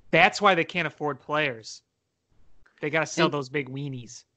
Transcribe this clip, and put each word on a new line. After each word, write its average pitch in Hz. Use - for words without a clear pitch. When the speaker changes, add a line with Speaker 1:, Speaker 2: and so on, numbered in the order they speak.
Speaker 1:
That's 180
why 196
they 165
can't 175
afford 143
players. 143
They 151
gotta 156
sell 165
Speaker 2:
And 139
Speaker 1:
those 139
big 135
weenies. 131